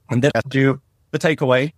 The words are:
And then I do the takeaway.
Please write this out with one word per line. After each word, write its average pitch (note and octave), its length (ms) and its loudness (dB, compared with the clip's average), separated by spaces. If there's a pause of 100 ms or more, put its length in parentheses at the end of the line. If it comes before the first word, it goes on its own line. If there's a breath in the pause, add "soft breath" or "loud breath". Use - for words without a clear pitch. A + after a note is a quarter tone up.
And A#2+ 140 0
then D3 120 2
I - 140 0
do C3+ 320 0 (300)
the D#3 80 -6
takeaway. C#3+ 600 0